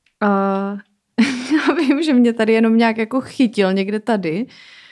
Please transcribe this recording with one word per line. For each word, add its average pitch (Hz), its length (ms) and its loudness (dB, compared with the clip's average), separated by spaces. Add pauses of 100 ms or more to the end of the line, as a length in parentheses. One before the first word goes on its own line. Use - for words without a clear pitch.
(220)
A 208 60 2 (880)
<laughs> 254 360 -2 (140)
já - 80 2
vím, 285 280 0
že 311 100 0
mě 240 200 4
tady 220 200 0
jenom 226 240 4
nějak 226 200 2
jako 226 240 -2
chytil 202 520 0
někde 196 260 -2
tady. 208 460 -2 (460)